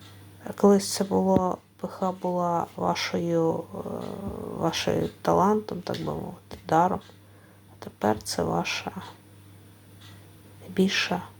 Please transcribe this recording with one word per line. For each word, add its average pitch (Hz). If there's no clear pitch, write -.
А -
колись 202
це -
було, 190
пиха 185
була 175
вашою, 170
е, 185
вашою 165
талантом, 185
так 180
би 165
мовити, 156
даром. 180
А -
тепер -
це -
ваша 170
найбільша 190